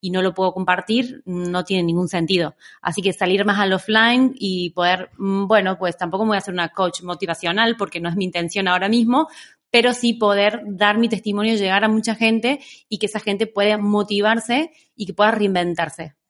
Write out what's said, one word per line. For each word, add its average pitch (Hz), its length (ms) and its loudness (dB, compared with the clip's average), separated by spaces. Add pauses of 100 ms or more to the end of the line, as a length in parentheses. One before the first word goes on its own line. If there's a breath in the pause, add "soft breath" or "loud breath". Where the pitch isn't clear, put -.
y 185 80 -4
no 185 100 0
lo 185 140 0
puedo 185 180 0
compartir, 190 720 0
no 180 400 -4
tiene 185 200 0
ningún 170 240 0
sentido. 170 480 -2 (260 loud breath)
Así 170 180 -4
que 185 140 0
salir 196 320 2
más 202 120 2
al 196 140 2
offline 220 640 2
y 180 320 -4
poder, 180 460 0
mm, 196 300 -2
bueno, 190 320 2
pues 175 180 -2
tampoco 180 280 -4
me 220 60 2
voy 208 60 2
a 190 40 0
hacer 190 140 -10
una 175 160 -2
coach 180 320 -2
motivacional, 180 760 -2
porque 196 220 -6
no 170 100 -4
es 170 60 -2
mi 202 100 0
intención 175 420 -2
ahora 180 220 0
mismo, 240 380 2 (420 loud breath)
pero 240 240 4
sí 233 200 0
poder 214 520 2
dar 208 320 0
mi 233 100 2
testimonio, 214 480 -2
llegar 196 280 2
a 214 40 2
mucha 220 260 0
gente 226 460 0 (280 loud breath)
y 208 100 -6
que 208 80 -2
esa 202 140 -4
gente 202 260 -2
pueda 208 320 2
motivarse 208 920 0 (220 soft breath)
y 202 120 -8
que 175 80 -10
pueda 208 160 4
reinventarse. 175 840 -2 (160)